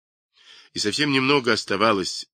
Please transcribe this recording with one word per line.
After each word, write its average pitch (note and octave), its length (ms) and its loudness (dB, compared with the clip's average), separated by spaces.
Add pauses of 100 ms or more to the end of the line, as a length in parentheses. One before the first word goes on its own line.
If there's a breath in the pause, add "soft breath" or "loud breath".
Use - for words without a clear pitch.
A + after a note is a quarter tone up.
(720 loud breath)
И - 60 -10
совсем G#2 320 -2
немного C3+ 420 2
оставалось G2+ 800 -2